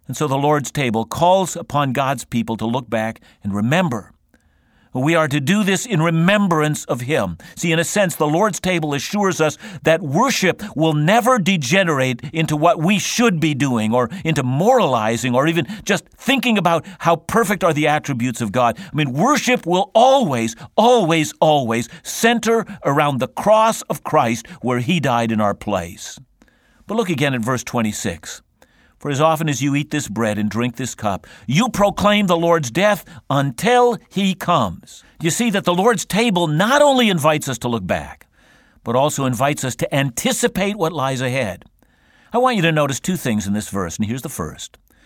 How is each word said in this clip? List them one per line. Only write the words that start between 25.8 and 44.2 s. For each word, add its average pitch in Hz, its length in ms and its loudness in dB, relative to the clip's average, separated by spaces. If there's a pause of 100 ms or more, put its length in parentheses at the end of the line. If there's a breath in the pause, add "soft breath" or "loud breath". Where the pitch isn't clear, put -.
But 202 100 -4
look 214 120 -2
again 143 260 0
at 120 60 -4
verse 120 220 -2
twenty-six. - 800 -6 (580 soft breath)
"For 147 120 -6
as 139 100 -2
often 160 260 0
as 131 140 -2
you 139 140 0
eat 147 160 -4
this 147 160 -4
bread 107 320 -2
and 107 100 -2
drink 117 260 -4
this 127 200 -8
cup, 101 320 -4 (180 loud breath)
you 196 240 0
proclaim 202 560 2
the 180 100 2
Lord's 165 360 2
death 196 340 0 (240 loud breath)
until 196 720 2 (100)
he 190 240 0
comes." - 720 -4 (180 soft breath)
You 165 80 0
see 233 220 0
that 190 140 -2
the 180 100 2
Lord's 196 280 2
table 185 440 0
not 208 340 2
only 262 260 4
invites 156 400 2
us 131 120 -6
to - 80 -4
look 113 180 -2
back, 80 400 -6 (580 soft breath)
but 117 120 -4
also 139 300 0
invites 131 380 -2
us 127 120 -4
to - 200 -6
anticipate 202 800 -2
what 165 160 -2
lies 135 280 -4
ahead. 123 440 -4 (680 soft breath)
I 233 60 0
want 247 160 2
you 185 80 0
to 165 80 2
notice 143 280 0
two 185 180 -4
things 107 280 -2
in 98 80 -4
this 104 160 -6
verse, 92 280 -6
and 107 100 -2
here's 123 160 -6